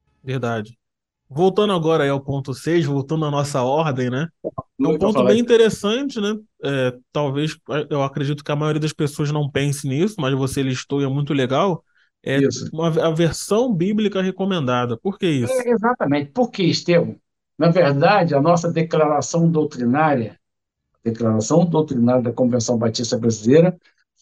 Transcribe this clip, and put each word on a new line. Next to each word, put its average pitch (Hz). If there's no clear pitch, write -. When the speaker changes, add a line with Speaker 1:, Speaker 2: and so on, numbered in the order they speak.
Speaker 1:
Verdade. 120
Voltando 190
agora 160
aí 139
ao 139
ponto 135
seis, 165
voltando 143
à 143
nossa 143
ordem, 131
né? 139
É -
um -
Speaker 2:
Muito 185
a -
Speaker 1:
ponto -
Speaker 2:
falar 214
Speaker 1:
bem 226
Speaker 2:
disso. -
Speaker 1:
interessante, 233
né? 208
É, 131
talvez, 147
é, 147
eu 143
acredito 143
que 151
a 147
maioria 151
das 151
pessoas 147
não 147
pense 139
nisso, 170
mas 135
você 135
listou 135
e -
é 135
muito 143
legal. 143
É 135
Speaker 2:
Isso. -
Speaker 1:
uma, 160
a 165
versão 196
bíblica 196
recomendada. 156
Por 190
que 196
isso? 156
Speaker 2:
É, 233
exatamente. 233
Por 240
que, 190
Estevão? 135
Na 160
verdade, 160
a 135
nossa 170
declaração 160
doutrinária, 139
a -
declaração 113
doutrinária 127
da 120
Convenção 120
Batista 113
Brasileira, 120